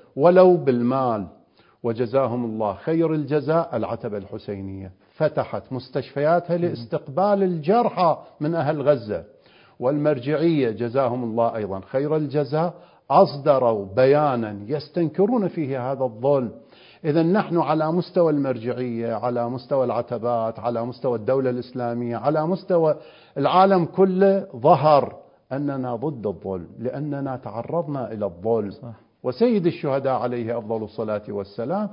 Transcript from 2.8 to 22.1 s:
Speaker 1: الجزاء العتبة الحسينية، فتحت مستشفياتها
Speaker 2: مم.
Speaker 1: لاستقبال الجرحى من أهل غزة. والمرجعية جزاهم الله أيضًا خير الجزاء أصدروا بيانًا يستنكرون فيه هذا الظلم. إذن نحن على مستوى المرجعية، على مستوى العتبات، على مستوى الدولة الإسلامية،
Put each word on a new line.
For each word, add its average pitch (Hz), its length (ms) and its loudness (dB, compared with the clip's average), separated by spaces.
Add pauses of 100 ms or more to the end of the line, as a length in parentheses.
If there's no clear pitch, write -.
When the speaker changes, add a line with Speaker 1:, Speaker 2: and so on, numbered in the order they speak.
Speaker 1:
الجزاء 151 640 0
العتبة 107 400 -6
الحسينية، 98 720 -10 (220)
فتحت 147 500 -2 (100)
مستشفياتها 160 840 -2
Speaker 2:
مم. 170 60 -2
Speaker 1:
لاستقبال 165 800 -2
الجرحى 180 760 2 (220)
من 151 160 -2
أهل 151 260 -2
غزة. 110 420 0 (560)
والمرجعية 147 920 0
جزاهم 120 520 -2
الله 113 320 0
أيضًا 98 240 -6
خير 143 360 -2
الجزاء 151 580 -2 (380)
أصدروا 131 760 4 (100)
بيانًا 131 720 2
يستنكرون 180 800 0
فيه 135 440 -4
هذا 131 120 -4
الظلم. 123 480 0 (540)
إذن 165 280 2
نحن 180 240 0
على 156 340 0
مستوى 170 400 2
المرجعية، 120 840 -2
على 120 360 -2
مستوى 131 360 -2
العتبات، 117 760 -2
على 117 260 -4
مستوى 123 320 -4
الدولة 127 320 0
الإسلامية، 120 680 -4